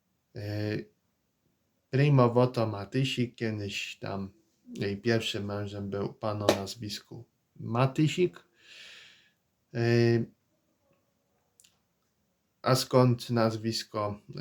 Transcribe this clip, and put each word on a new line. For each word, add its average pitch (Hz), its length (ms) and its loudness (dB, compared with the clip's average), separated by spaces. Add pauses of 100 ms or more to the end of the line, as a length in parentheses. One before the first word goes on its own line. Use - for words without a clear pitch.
(360)
E, 104 420 -4 (1120)
primo 131 400 6
voto 123 380 2
Matysik, 113 680 -4
kiedyś 104 640 -6
tam 98 300 -8 (440)
jej 101 240 -4
pierwszym 110 480 -2
mężem 101 440 -6
był 101 240 -4
pan 107 280 -6
o 101 40 -4
nazwisku 101 800 -4 (340)
Matysik. 135 840 0 (1300)
E, 120 60 -4 (2750)
a 131 140 2
skąd 127 540 4
nazwisko 110 920 -2 (220)